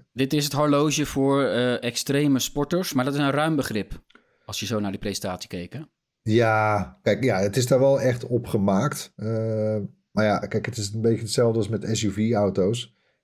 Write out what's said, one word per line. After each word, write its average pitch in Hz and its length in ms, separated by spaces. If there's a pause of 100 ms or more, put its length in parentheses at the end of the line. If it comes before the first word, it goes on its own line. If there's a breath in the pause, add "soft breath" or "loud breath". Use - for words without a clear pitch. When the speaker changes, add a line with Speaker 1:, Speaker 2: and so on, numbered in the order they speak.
(140)
Speaker 1:
Dit 135 200
is 147 100
het 147 100
horloge 143 520
voor, 139 380
eh, 120 400
extreme 139 560
sporters, 151 540
maar 131 120
dat 143 80
is 143 60
een 139 120
ruim 156 240
begrip 107 360 (540 soft breath)
als - 140
je 104 60
zo 107 140
naar 101 120
die 92 80
presentatie 95 500
keek, 90 240
hè? 135 60 (420)
Speaker 2:
Ja, 110 800
kijk, 107 220
ja, 107 160
het 101 180
is 123 100
daar 131 120
wel 139 220
echt 127 240
op 120 220
gemaakt. 98 680
Eh, 110 600 (340)
maar 107 140
ja, 101 140
kijk, - 260
het - 120
is 104 160
een 113 80
beetje 113 200
hetzelfde 117 360
als 104 120
met 107 280
S - 60
U 101 80
V-auto's. 104 840 (280)